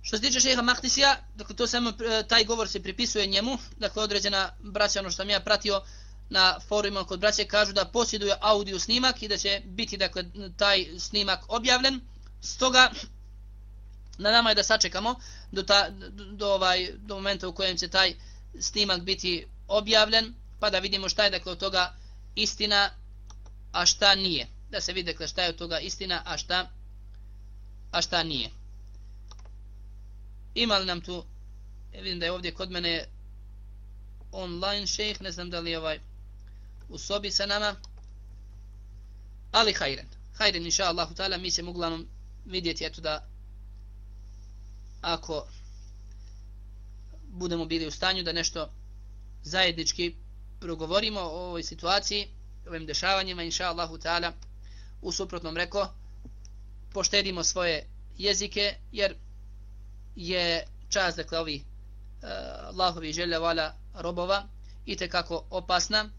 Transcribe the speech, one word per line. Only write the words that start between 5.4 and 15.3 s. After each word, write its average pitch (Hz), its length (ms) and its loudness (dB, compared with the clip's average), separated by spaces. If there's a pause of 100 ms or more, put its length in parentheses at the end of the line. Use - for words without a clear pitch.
pratio 202 420 4 (480)
na 185 380 8
forumima 202 360 2
kod 180 160 -4
braće, 208 240 6
kažu 202 280 6
da 196 120 4
posjeduje 202 560 2
audio 202 380 4
snimak 254 440 2
i 214 60 -6
da 202 80 2
će 196 280 2
biti, 196 320 -4
dakle, 185 280 0 (320)
taj 196 300 6 (120)
snimak 196 500 0
objavljen. 247 520 4 (400)
Stoga, 254 500 6 (1300)
na 202 120 4
nama 233 180 10
je 214 60 8
da 202 80 6
sačekamo 214 520 4 (380)